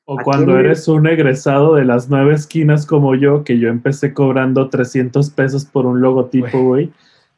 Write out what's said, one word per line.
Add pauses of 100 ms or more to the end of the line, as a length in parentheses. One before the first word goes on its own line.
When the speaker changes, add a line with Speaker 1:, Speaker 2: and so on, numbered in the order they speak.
Speaker 1:
O
Speaker 2:
a
Speaker 1:
cuando
Speaker 2:
quién
Speaker 1:
eres
un
egresado
de
las
nueve
esquinas
como
yo,
que
yo
empecé
cobrando
trescientos
pesos
por
un
logotipo,
Speaker 3:
Güey.
Speaker 1:
güey. (440)